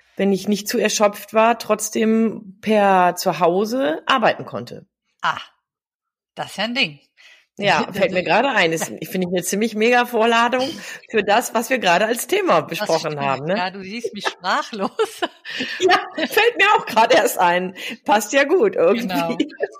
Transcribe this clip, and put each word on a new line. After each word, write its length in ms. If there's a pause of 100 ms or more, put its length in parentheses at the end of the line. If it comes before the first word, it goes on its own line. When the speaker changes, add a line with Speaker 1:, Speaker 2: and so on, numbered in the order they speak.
(160)
Speaker 1:
wenn 160
ich 160
nicht 200
zu 100
erschöpft 560
war, 240
trotzdem 1000
per 560
Zuhause 920
arbeiten 380
konnte. 420 (360)
Speaker 2:
Ah, 180 (920)
das 160
ist 60
ja 80
ein 100
Ding. 260 (560)
Speaker 1:
Ja, 300
Speaker 2:
<laughs> 60
Speaker 1:
fällt 200
mir 100
gerade 280
ein. 220
Ist, 280
ich 80
finde, 200
eine 140
ziemlich 320
mega 320
Vorladung 600 (420)
für 120
das, 320
was 160
wir 80
gerade 280
als 200
Thema 360
Speaker 2:
Das 60
Speaker 1:
besprochen 440
Speaker 2:
stimmt. 80
Speaker 1:
haben, 260
ne? 100
Speaker 2:
Ja, 140
du 120
siehst 320
mich 120
sprachlos. 640
<laughs> 400 (480)
Speaker 1:
Ja, 220 (160)
fällt 400
mir 100 (100)
auch 100
gerade 280
erst 240
ein. 380 (280)
Passt 280
ja 100
gut 320
irgendwie. 340
Speaker 2:
Genau. 300 (420)